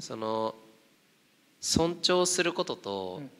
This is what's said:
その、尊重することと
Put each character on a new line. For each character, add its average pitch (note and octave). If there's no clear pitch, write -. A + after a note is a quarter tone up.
そ -
の、 A2
尊 E3+
重 F3+
す F3+
る E3+
こ F3+
と B2
と F#2+